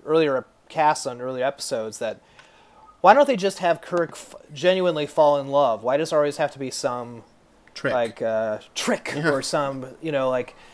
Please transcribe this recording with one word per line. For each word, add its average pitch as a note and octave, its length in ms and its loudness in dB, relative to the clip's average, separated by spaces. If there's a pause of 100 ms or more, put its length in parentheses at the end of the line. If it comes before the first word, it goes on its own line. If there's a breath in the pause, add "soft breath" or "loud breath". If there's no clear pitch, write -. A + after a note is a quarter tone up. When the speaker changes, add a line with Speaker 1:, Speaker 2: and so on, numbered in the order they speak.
Speaker 1:
earlier D3 400 0 (220)
casts D#3 380 0
on B2 140 -8
earlier B2+ 240 -4
episodes A2+ 540 -6
that A2 220 -6 (840 soft breath)
why F#3 100 10
don't C#4 140 6
they C4+ 100 2
just F#3+ 220 -2
have E3+ 240 0
Kirk E3+ 300 -2
f-, - 220 -16 (200)
genuinely E3+ 520 2
fall D3 320 4
in C#3 100 -6
love? C3+ 340 2
Why B2 160 2
does D#3+ 120 -4
there D#3+ 80 2
always D3 200 0
have D3 140 0
to - 60 -18
be C3+ 120 -6
some A#2+ 540 -6 (500)
Speaker 2:
Trick. C3+ 180 -4
Speaker 1:
like, A#2+ 300 -2
uh, A2 360 -2 (160)
trick - 400 -4
Speaker 2:
Yeah. D3+ 160 0
Speaker 1:
or C3+ 120 0
some, C#3 440 -4 (140)
you D#3 120 -4
know, C3+ 180 0
like, B2 240 -4 (200 loud breath)